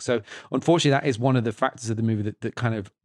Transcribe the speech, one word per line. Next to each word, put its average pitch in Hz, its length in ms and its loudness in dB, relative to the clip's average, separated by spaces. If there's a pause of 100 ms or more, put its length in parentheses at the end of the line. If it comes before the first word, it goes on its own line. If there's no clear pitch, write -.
So 120 200 -2 (300)
unfortunately, 147 400 2
that 139 180 2
is 120 120 0
one 131 160 4
of 117 80 2
the 113 80 -2
factors 123 360 -2
of 113 80 -2
the 110 60 -2
movie 113 200 0
that, 104 180 -6
that - 160 -6
kind 113 180 0
of 101 180 -8 (120)